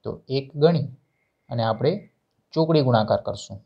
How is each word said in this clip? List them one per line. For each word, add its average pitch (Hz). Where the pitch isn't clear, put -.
તો -
એક 135
ગણી 160
અને 117
આપણે 113
ચોકડી 160
ગુણાકાર 110
કરશું. 101